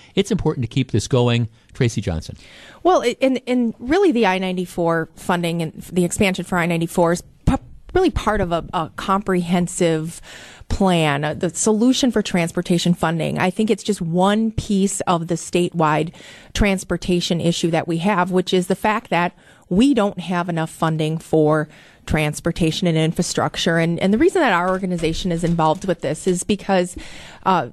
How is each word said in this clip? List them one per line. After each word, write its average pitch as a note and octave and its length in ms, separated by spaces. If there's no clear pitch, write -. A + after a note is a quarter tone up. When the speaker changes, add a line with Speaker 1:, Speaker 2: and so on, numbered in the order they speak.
Speaker 1:
it's G3 160
important D3+ 340
to A2+ 40
keep - 240
this G#2+ 160
going." A#2+ 400
Tracy A#2+ 280
Johnson. E2 340
Speaker 2:
Well, E4+ 180
it, A#3+ 180
and, C4 280
and B3 320
really E4 320
the A3 160
I F#3 100
ninety-four F3 760
funding E3+ 480
and D#3 100
the F3 140
expansion F#3 400
for F#3 140
I E3 80
ninety-four E3+ 460
is F3+ 100
pu-, C4 100
really F4+ 160
part G#3 300
of F3 100
a, E3 120
a E3 220
comprehensive F3 1300
plan, D#3+ 540
uh, D3+ 100
the F3 160
solution A3+ 600
for G#3+ 100
transportation F3 720
funding. D#3 440
I F#3 120
think A3 200
it's G3+ 140
just G3+ 180
one G3 500
piece G3 500
of E3+ 260
the F3 80
statewide E3 760
transportation F#3 880
issue E3+ 300
that D#3+ 160
we E3+ 100
have, F3+ 340
which F#3 220
is F3+ 140
the F#3 80
fact G#3+ 340
that F3 240
we B3+ 240
don't G#3 260
have F3 300
enough D#3+ 200
funding D#3+ 480
for D3+ 500
transportation D#3 840
and D#3+ 100
infrastructure. E3 800
And, E3 220
and G3 140
the A3 40
reason F4 240
that A#3 120
our F3 160
organization F3+ 600
is E3+ 120
involved E3 420
with F3+ 160
this D#3 260
is F3+ 160
because, F#3+ 520
uh, E3 280